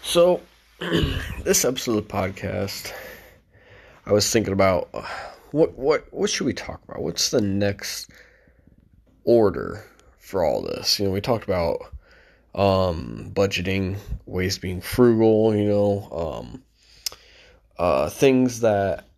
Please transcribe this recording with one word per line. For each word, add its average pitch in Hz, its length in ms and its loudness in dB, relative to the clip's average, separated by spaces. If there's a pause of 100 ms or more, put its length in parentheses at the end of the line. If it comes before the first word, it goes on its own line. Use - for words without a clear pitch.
so 175 380 4 (200)
<clears throat> - 180 -20 (640)
this - 180 2
episode 123 340 -2
of 107 80 -2
the - 80 -14
podcast, 98 760 -6 (1120)
I 104 60 -2
was 104 180 4
thinking 101 220 2
about, 95 420 4
uh, - 140 -10 (440)
what, 151 280 2
what, 139 340 -2
what 190 160 -2
should - 160 -4
we 127 60 0
talk - 380 -10
about? - 120 -10
What's - 300 -4
the 143 80 2
next 101 720 -4 (1120)
order 98 600 2 (320)
for 95 260 -4
all 60 180 0
this? - 380 -4
You 104 60 0
know, 95 60 0
we 98 100 -2
talked 113 240 -2
about, 87 340 -2 (760)
um, 90 800 0
budgeting, 95 600 0 (300)
ways 92 300 -2
to - 60 -12
being 90 200 -6
frugal, 110 720 4
you 104 140 2
know, 101 420 0
um, 60 520 -8 (1160)
uh, 78 300 2
things 127 500 2
that 101 460 0 (120)